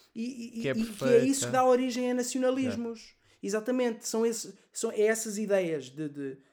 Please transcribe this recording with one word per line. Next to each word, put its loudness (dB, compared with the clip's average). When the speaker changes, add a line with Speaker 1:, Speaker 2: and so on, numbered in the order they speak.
Speaker 1:
e, -10
e, -8
Speaker 2:
Que -2
é 2
Speaker 1:
e 0
que 0
é -4
Speaker 2:
perfeita. 4
Speaker 1:
isso 0
que -6
dá 4
origem 2
a 0
nacionalismos. -2
Speaker 2:
Exato. -20
Speaker 1:
Exatamente, -2
são 0
esse, -4
são, -4
é 0
essas 2
ideias 0
de, -6
de, -8